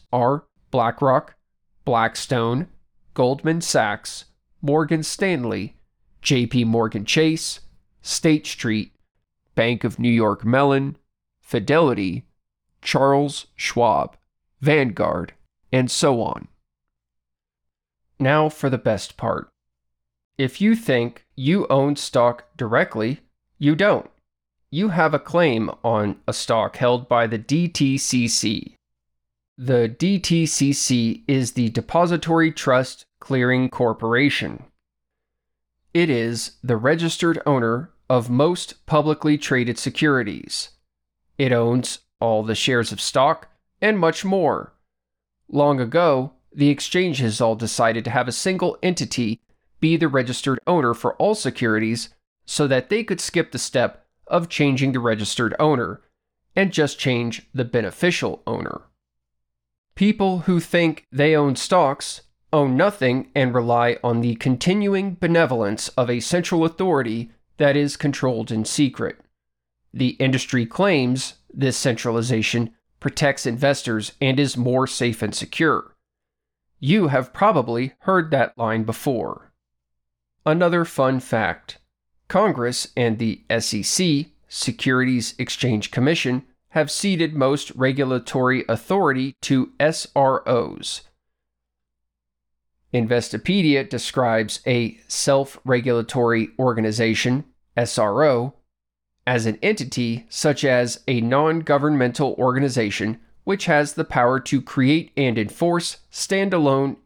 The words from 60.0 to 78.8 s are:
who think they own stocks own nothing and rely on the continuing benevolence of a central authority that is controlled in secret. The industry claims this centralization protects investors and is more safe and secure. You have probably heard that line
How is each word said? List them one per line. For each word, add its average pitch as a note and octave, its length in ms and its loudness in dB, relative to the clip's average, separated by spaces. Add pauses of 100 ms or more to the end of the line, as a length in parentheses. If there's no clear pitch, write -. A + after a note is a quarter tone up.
who F3 200 0
think E3 520 0
they D3 240 4
own C#3+ 200 2
stocks - 640 0 (300)
own C#3 260 2
nothing C3+ 580 0
and B2+ 180 2
rely A#2+ 500 2
on A#2 180 0
the A#2 140 0
continuing F#3+ 800 0
benevolence C3 760 0
of B2 200 0
a A#2+ 100 0
central E3+ 460 0
authority C3+ 640 -2 (260)
that C#3+ 180 4
is D3 220 0
controlled B2+ 540 -2
in A2 140 -2
secret. - 540 -2 (760)
The B2+ 180 0
industry C3 540 0
claims C3+ 680 0 (180)
this C3 240 -2
centralization A#2 920 -2 (280)
protects C#3 460 -2
investors B2+ 760 -2
and C3 180 2
is C3+ 180 0
more B2 300 0
safe A#2+ 340 -2
and G#2 120 -4
secure. - 640 -2 (840)
You E3+ 280 4
have C3 260 -2
probably C3 640 0
heard F3+ 320 0
that C3+ 260 0
line A2+ 260 -2